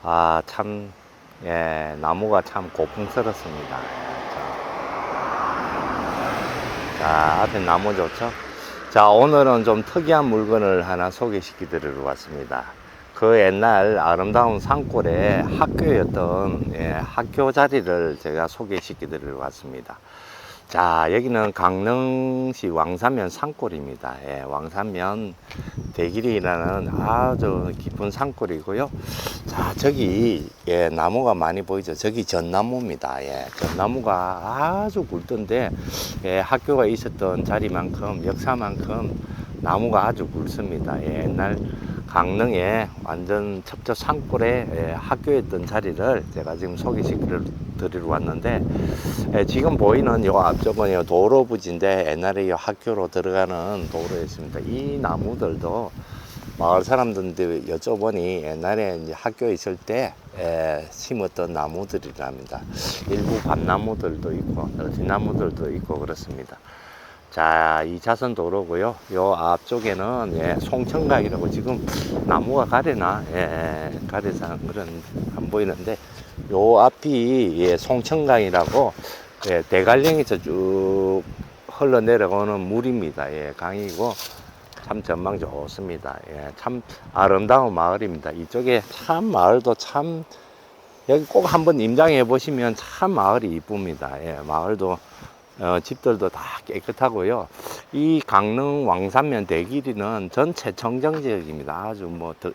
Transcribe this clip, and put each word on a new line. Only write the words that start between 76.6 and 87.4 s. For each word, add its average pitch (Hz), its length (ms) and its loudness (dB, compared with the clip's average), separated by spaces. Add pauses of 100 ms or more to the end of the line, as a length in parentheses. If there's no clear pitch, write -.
앞이, 123 800 4
예, 87 180 6
송천강이라고, 117 1160 4 (580)
예, 85 120 4
대관령에서 123 800 4
쭉 95 800 2 (460)
흘러내려가는 107 880 4
물입니다. 95 720 -2
예, 76 240 -6
강이고 98 580 -4 (720)
참 104 160 -6
전망 92 360 -2
좋습니다. 73 800 -8 (120)
예, 73 260 -10
참 123 260 -6 (300)
아름다운 101 600 6